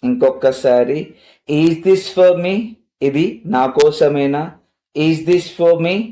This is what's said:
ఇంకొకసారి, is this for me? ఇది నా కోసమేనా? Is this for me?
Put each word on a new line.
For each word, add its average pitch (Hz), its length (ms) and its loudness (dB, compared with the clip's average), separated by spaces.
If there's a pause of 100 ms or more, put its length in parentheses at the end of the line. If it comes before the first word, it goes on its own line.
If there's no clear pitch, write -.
ఇంకొకసారి, 127 920 0 (600)
is 165 140 2 (120)
this 190 180 2 (120)
for 180 160 6 (140)
me? 190 80 -2 (540)
ఇది 147 180 0 (300)
నా 127 60 2 (160)
కోసమేనా? 147 640 2 (680)
Is 160 100 0 (120)
this 175 160 0 (120)
for 170 160 4 (120)
me? 185 100 -2 (160)